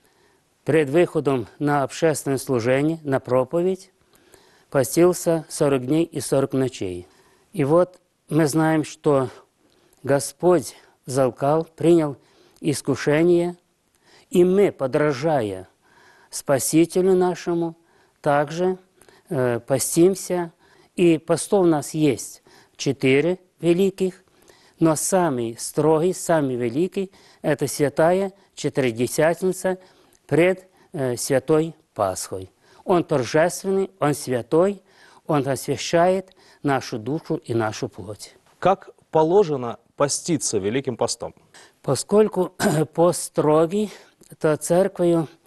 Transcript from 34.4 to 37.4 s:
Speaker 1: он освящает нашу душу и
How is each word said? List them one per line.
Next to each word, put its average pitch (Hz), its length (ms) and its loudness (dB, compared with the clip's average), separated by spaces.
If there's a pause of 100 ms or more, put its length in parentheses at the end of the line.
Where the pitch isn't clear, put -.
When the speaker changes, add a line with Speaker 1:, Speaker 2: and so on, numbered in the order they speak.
Speaker 1:
он 143 200 0
освящает 170 880 0 (280)
нашу 135 340 -2
душу 135 380 -6
и - 180 -8